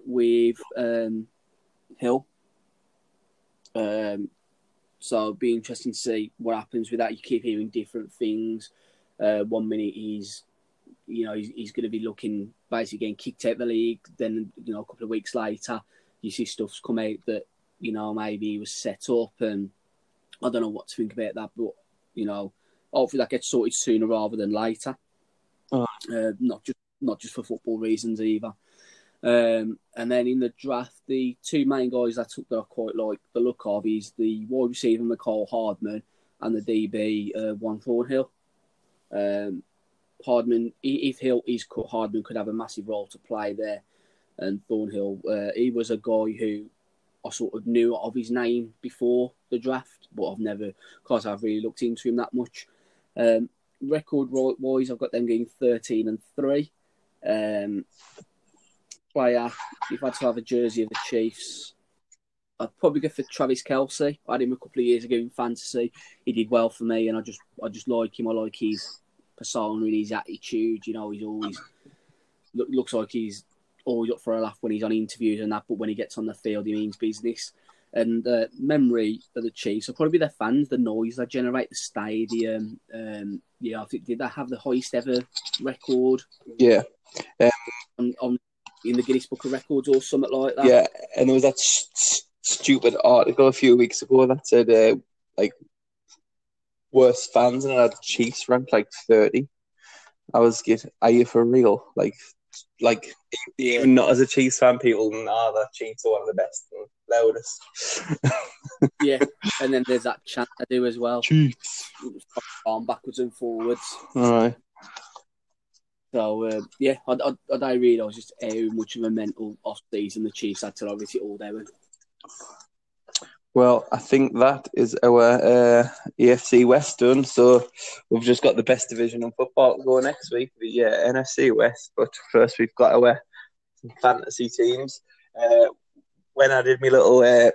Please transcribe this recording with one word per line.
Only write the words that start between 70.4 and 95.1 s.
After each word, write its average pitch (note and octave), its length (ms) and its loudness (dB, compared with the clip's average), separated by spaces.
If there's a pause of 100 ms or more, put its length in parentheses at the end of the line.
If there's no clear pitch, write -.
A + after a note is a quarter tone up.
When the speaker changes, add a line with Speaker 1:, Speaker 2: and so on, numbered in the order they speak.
Speaker 1:
You A2 80 -8
know, A2 160 -12
he's G#2 140 -12
always G#2+ 340 -10 (960)
look, A#2+ 160 -6
looks B2+ 220 -2
like A2 200 -4
he's G#2+ 320 -8 (400)
always A#2 260 -4
up A#2 100 -6
for A2+ 160 -4
a A2+ 40 -4
laugh A2 200 -6
when A2 120 -6
he's G#2+ 100 -6
on A2 100 -2
interviews A2 480 -4
and G#2+ 120 -6
that, G#2 160 -6
but G#2 100 -6
when A2 120 -6
he G#2+ 40 -6
gets A2 220 -10
on A2 100 -6
the G#2+ 80 -10
field, G#2+ 320 -6
he G#2+ 80 -4
means G#2+ 220 -6
business. A2 560 -8 (400)
And, A#2 340 -2
uh, A#2 200 0 (120)
memory A#2+ 640 0 (160)
of A#2+ 80 -8
the A2+ 60 -4
Chiefs G#2+ 360 -6
will B2 80 -12
probably D#3+ 240 2
be C3+ 60 0
the - 60 -2
fans, C3 380 0
the C3+ 100 -2
noise A#2 380 -2
they B2 100 -6
generate, B2 420 -4
the - 80 -14
stadium. A2 1040 -6 (120)
Um, G#2 500 -10 (180)
yeah, A2+ 220 -8
I - 20 -12
think, - 200 -12
did A#2 140 -6
they C3+ 80 -6
have B2 220 -10
the B2+ 100 -10
highest B2+ 360 -4
ever B2 240 -2 (440)
record? C3 600 0 (360)
Speaker 2:
Yeah. A#2 240 8 (560)
Um, A#2+ 120 6 (480)
Speaker 1:
On, A#2+ 220 -2
on, B2 180 -2 (460)
in A#2+ 120 0
the B2 60 2
Guinness B2+ 240 0
Book - 180 -10
of C3 80 -4
Records C#3 360 -4
or C3+ 120 6
something C#3 320 -2
like C3 240 -2
that? C3+ 80 0
Speaker 2:
Yeah, B2 220 8 (300)
and C3 120 4
there C3 60 6
was C3 80 4
that C#3 120 4
s-, - 400 0
s-, - 280 0 (180)
stupid - 640 2
article C3+ 440 8
a C3 40 4
few B2+ 240 8
weeks A#2+ 260 4
ago C3 240 6
that C3 200 0
said, A#2 240 6
uh, A2+ 260 8 (400)